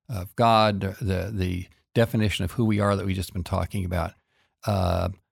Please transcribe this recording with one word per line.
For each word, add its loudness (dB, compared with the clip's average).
of -10
God, 4
the, -2
the -4
definition 2
of -4
who 0
we 2
are 4
that -4
we've -2
just -6
been -6
talking -4
about. -4
Uh, 0